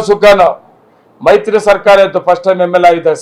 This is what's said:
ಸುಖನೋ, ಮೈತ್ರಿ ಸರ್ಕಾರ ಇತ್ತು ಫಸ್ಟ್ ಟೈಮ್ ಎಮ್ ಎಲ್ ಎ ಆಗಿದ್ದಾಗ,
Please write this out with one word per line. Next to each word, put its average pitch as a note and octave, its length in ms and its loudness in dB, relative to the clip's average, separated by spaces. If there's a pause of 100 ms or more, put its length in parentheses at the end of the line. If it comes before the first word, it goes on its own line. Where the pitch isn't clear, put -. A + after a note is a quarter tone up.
ಸುಖನೋ, G3 400 2 (800)
ಮೈತ್ರಿ G#3 420 0
ಸರ್ಕಾರ G3 380 2
ಇತ್ತು F#3+ 200 -6
ಫಸ್ಟ್ F3 200 -2
ಟೈಮ್ F#3 200 -2
ಎಮ್ F3 120 -6
ಎಲ್ F3 80 2
ಎ - 40 6
ಆಗಿದ್ದಾಗ, E3 320 -2